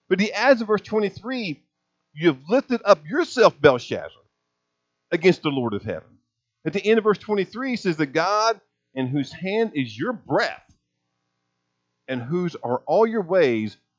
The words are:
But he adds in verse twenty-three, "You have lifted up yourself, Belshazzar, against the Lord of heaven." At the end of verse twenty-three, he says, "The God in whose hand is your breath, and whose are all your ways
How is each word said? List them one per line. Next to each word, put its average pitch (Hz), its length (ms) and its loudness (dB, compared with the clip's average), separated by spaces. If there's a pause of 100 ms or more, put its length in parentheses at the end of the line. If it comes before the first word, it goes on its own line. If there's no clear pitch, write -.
But 185 100 0
he 208 140 -2
adds 240 260 4
in 220 80 -6
verse 208 140 0
twenty-three, 214 840 -6 (500)
"You 156 140 0
have 143 220 -2
lifted 247 340 0
up 160 240 4
yourself, 233 520 2
Belshazzar, 120 520 2 (1000)
against 175 320 2
the 156 60 0
Lord 123 240 -2
of 101 80 -6
heaven." 92 380 -10 (460)
At 160 80 -6
the 185 120 -4
end 220 120 4
of 208 80 -2
verse 202 120 2
twenty-three, 208 540 -4
he 233 60 -4
says, 175 180 -2
"The 151 100 0
God 196 540 0 (340)
in 131 140 -4
whose 139 240 -4
hand 208 440 -4
is 117 220 -6
your 196 140 -6
breath, 160 640 -4 (1300)
and 127 120 -4
whose 170 360 -4
are 123 280 -4
all 208 220 2
your 220 160 -4
ways 131 540 0 (200)